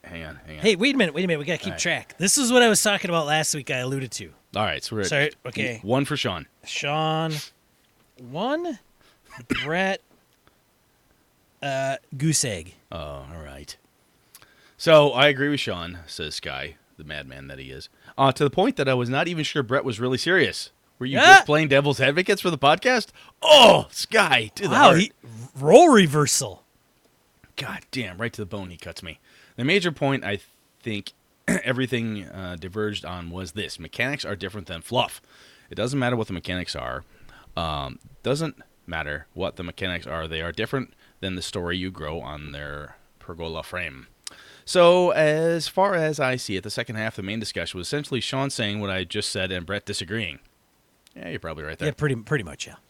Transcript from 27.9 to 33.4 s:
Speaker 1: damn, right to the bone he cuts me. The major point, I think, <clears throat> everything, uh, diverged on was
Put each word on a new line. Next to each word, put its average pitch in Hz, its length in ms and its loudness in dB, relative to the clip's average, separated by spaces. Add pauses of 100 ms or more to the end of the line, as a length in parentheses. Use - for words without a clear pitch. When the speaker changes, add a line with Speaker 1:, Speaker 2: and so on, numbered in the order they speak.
Speaker 1:
damn, 95 260 -8
right 113 160 -6
to 113 80 -10
the 101 60 -6
bone 92 240 -10
he 85 60 -16
cuts - 260 -16
me. 80 160 -14 (380)
The 120 80 -4
major 175 260 0
point, 139 320 -2
I 104 160 -4 (420)
think, 104 300 -8 (180)
<clears throat> - 180 -12
everything, 117 800 -2
uh, 90 340 -12
diverged 104 460 -6
on 85 240 -10
was 90 220 -10